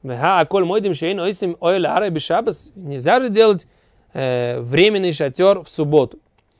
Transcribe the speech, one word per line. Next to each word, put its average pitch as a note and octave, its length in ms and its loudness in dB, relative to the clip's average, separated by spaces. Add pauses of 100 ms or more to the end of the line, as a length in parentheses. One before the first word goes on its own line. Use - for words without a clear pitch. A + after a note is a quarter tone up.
Веха C#3 380 0
аколь F#3 240 0
мойдим G3 280 -2
шейн F3 280 -4
ойсим F#3 400 -4
ойла F3 360 0
ара G3 140 -2
бишабас. E3+ 640 -4
Нельзя D#3+ 460 0
же B3+ 100 -4
делать, G#3 360 4 (460)
э, B2 480 -4
временный F3+ 520 2
шатер F3 500 0
в - 60 -20
субботу. D3 500 0 (420)